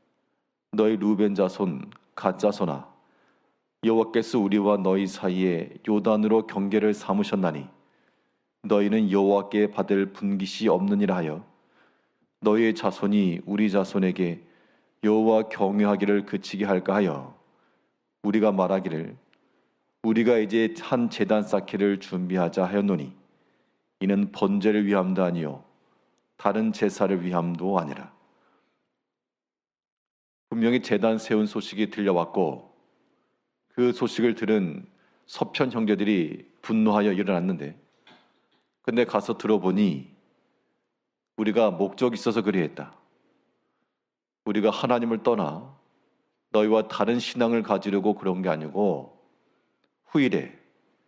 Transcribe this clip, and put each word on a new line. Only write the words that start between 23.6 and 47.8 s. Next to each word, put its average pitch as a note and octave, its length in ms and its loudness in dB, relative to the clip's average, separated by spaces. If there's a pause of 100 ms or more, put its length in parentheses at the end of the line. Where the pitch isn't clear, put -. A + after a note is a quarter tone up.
이는 G2 320 0
번제를 G#2 520 2
위함도 F#2+ 380 2
아니요 E2 400 -4 (760)
다른 G#2+ 360 -2
제사를 F#2+ 500 -2
위함도 F2 540 -2
아니라." D2 340 -6 (2500)
분명히 A#2 320 2
제단 A2 380 0
세운 G#2+ 260 0
소식이 G#2 460 -4
들려왔고 F2 840 -2 (920)
그 B2 260 0
소식을 A#2+ 400 0
들은 G2 540 -2 (400)
서편 - 440 -4
형제들이 G#2 800 0 (120)
분노하여 G#2+ 500 2
일어났는데 F2+ 640 -2 (1040)
근데 A#2 240 0
가서 G#2+ 320 -4
들어보니 F#2 720 0 (1300)
"우리가 A2 320 2
목적이 G2 460 -2
있어서 A2 260 -2
그리했다. F2+ 560 -2 (1500)
우리가 G#2 260 2
하나님을 A#2 500 -2
떠나 G#2 560 -2 (720)
너희와 G#2+ 380 2
다른 A#2 320 -2
신앙을 A#2 420 0
가지려고 G2+ 540 0